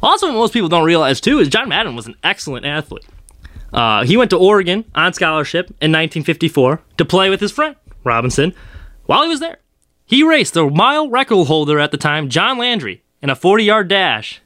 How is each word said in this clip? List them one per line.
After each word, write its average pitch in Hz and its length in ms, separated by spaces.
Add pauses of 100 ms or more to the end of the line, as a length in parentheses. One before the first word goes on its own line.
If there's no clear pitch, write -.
Also, 392 240
what 294 80
most 226 180
people 208 160
don't 165 160
realize, 156 360
too, 285 180
is 170 100
John 226 200
Madden 180 260
was 113 140
an 120 160
excellent 139 420
athlete. 147 400 (680)
Uh, 113 320
he 156 120
went 240 140
to 190 60
Oregon 190 480 (120)
on 170 160
scholarship 160 680
in 156 120
nineteen 160 320
fifty-four 151 580 (140)
to 170 80
play 190 260
with 196 100
his 208 120
friend, 302 240 (260)
Robinson. 123 520 (500)
While 240 180
he 320 60
was 320 100
there, 330 200 (460)
he 269 200
raced 311 300
the 160 140
mile 262 400
record 233 380
holder 151 320
at 147 140
the - 40
time, 147 320
John 208 300
Landry, 214 460 (180)
in 139 80
a 131 60
forty-yard 208 520
dash 165 580